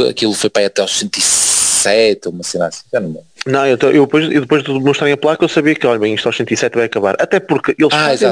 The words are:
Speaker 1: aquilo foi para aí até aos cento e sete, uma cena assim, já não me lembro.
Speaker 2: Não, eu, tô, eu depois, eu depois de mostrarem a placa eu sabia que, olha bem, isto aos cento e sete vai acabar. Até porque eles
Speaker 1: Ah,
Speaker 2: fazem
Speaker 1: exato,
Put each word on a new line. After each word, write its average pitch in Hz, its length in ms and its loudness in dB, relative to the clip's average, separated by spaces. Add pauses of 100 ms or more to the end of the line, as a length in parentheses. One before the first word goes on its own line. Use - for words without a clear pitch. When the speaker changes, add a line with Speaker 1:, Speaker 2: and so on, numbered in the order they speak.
Speaker 1:
aquilo 110 260 -2
foi 104 160 -2
para 107 120 0
aí 101 40 2
até 98 160 -2
aos 95 160 -4
cento - 200 -6
e - 40 -4
sete, - 1040 0
uma 87 140 -8
cena 87 240 -4
assim, - 160 -10 (100)
já 123 80 0
não 92 80 -4
me 78 60 -8
lembro. - 120 -16 (200)
Speaker 2:
Não, 135 200 0
eu, 127 120 2
tô, 139 120 2
eu 143 140 6
depois, 151 280 0
eu 147 80 2
depois 139 240 0
de 143 80 -6
mostrarem 139 420 0
a - 20 -2
placa 151 280 0
eu 160 40 4
sabia 151 260 2
que, 147 120 -2
olha 120 140 2
bem, 107 140 0
isto 104 120 -2
aos 113 100 -2
cento - 160 -4
e - 40 0
sete 120 180 -2
vai 117 120 2
acabar. 101 320 0
Até - 220 0
porque 151 380 -2
eles 151 160 4
Speaker 1:
Ah, - 20 2 (120)
Speaker 2:
fazem 135 60 2
Speaker 1:
exato, 165 180 2